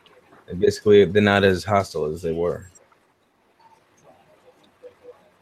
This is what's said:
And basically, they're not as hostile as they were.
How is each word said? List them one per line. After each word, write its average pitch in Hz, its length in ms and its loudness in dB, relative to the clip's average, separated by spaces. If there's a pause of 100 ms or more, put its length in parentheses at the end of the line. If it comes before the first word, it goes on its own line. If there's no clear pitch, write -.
(480)
And 87 140 -8
basically, 104 420 4
they're 98 180 0
not 101 220 2
as 92 220 0
hostile 98 400 -4
as 82 160 -8
they 82 100 -6
were. 85 360 -6 (2750)